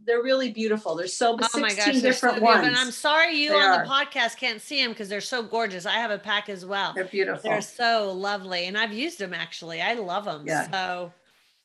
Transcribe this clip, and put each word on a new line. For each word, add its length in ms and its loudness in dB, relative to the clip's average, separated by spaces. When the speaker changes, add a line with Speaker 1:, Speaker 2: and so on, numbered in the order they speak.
Speaker 1:
they're 160 2
really 300 2
beautiful. 440 -2
There's 200 -6
so 260 2
Speaker 2:
Oh 160 0
my 140 2
Speaker 1:
sixteen 20 -2
Speaker 2:
gosh, 260 4
they're 120 4
so 200 4
Speaker 1:
different 80 -2
Speaker 2:
beautiful. 240 8
Speaker 1:
ones. 20 2
Speaker 2:
And 100 2
I'm 140 0
sorry 460 2
you 180 2
Speaker 1:
They 0 -
Speaker 2:
on 160 6
Speaker 1:
are. 120 4
Speaker 2:
the 60 -6
podcast 480 0
can't 240 -4
see 200 -4
'em 140 0
'cause 140 -8
they're 120 -4
so 220 -4
gorgeous. 440 -4
I 80 -2
have 160 0
a 80 -2
pack 300 -2
as 180 -10
well. 300 -2
Speaker 1:
They're 120 -2
beautiful. 340 -2
Speaker 2:
They're 200 0
so 500 0
lovely. 540 -4
And 100 -6
I've 160 0
used 300 -6
'em, 100 -6
actually. 480 -8
I 140 0
love 340 -4
'em. 180 -8
Speaker 1:
Yeah. 260 -2
Speaker 2:
So, 420 -6